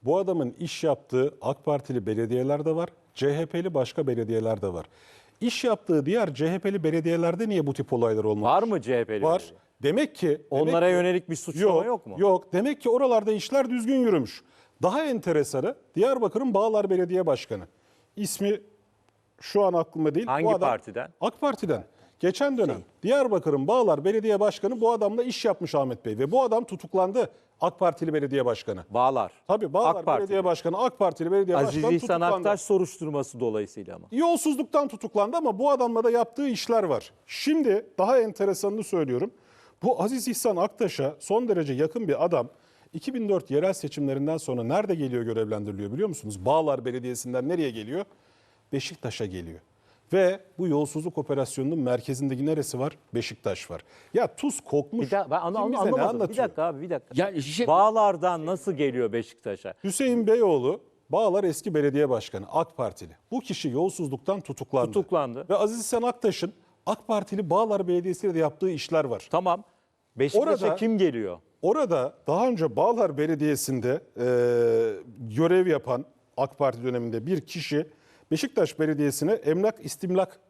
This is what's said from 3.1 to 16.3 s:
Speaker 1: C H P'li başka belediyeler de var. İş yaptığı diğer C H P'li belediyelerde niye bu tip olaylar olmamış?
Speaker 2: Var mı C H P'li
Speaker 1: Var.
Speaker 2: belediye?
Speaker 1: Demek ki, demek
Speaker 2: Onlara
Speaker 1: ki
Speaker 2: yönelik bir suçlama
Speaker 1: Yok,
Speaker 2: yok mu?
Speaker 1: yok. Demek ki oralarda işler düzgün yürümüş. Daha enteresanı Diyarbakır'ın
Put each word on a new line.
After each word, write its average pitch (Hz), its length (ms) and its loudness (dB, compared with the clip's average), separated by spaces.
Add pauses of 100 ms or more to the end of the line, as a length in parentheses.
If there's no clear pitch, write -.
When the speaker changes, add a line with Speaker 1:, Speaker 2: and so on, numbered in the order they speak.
Speaker 1:
C 143 220 0
H 160 100 -2
P'li 175 280 -6
başka 139 320 -2
belediyeler 113 560 -2
de 98 100 -2
var. 82 140 -8 (540)
İş 240 240 -2
yaptığı 180 420 2
diğer 185 280 0
C 151 180 0
H 190 60 -2
P'li 196 260 -2
belediyelerde 170 640 0
niye 175 180 0
bu 139 80 -2
tip - 180 -4
olaylar 113 320 2
olmamış? 107 260 0
Speaker 2:
Var 180 120 4
mı 214 200 0
C 120 180 0
H 113 40 0
P'li 107 180 -4
Speaker 1:
Var. 165 180 2
Speaker 2:
belediye? - 180 -20 (240)
Speaker 1:
Demek 240 320 0
ki, - 140 -4
demek - 220 -2
Speaker 2:
Onlara 160 360 2
Speaker 1:
ki 185 60 4
Speaker 2:
yönelik 180 380 0
bir 160 60 -4
suçlama 175 380 0
Speaker 1:
Yok, 170 120 2
Speaker 2:
yok 233 200 -4
mu? 104 120 -14
Speaker 1:
yok. 185 340 2
Demek 233 280 0
ki - 100 -2
oralarda 233 420 2
işler 254 380 0
düzgün 247 300 0
yürümüş. 180 420 2 (400)
Daha 220 220 2
enteresanı 165 680 0 (200)
Diyarbakır'ın 240 600 2